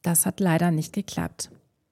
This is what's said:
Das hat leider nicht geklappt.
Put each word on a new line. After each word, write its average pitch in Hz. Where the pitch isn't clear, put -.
Das 170
hat 190
leider 175
nicht 156
geklappt. -